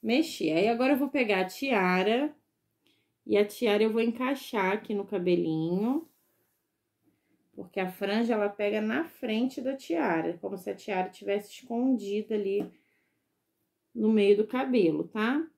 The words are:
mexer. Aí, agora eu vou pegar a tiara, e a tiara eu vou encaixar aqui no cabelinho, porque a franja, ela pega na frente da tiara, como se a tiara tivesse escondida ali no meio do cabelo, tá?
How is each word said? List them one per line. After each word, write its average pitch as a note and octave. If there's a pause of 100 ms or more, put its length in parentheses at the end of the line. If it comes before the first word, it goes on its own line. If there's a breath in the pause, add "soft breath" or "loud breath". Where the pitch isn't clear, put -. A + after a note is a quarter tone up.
mexer. A3+
Aí, F3+
agora A#3+
eu C4+
vou C#4
pegar G#3+
a F#3
tiara, G#3+ (880)
e G#3+
a G#3
tiara G#3
eu A3
vou A3+
encaixar A#3
aqui G#3+
no G3
cabelinho, F3 (1500)
porque F#3+
a F#3
franja, G#3+
ela G#3
pega G#3
na A#3
frente B3
da C4+
tiara, F3+
como G3
se F#3+
a F#3+
tiara F#3
tivesse G3+
escondida A3+
ali G3 (1300 soft breath)
no A3
meio G3+
do G#3+
cabelo, A#3
tá? A#3+ (120)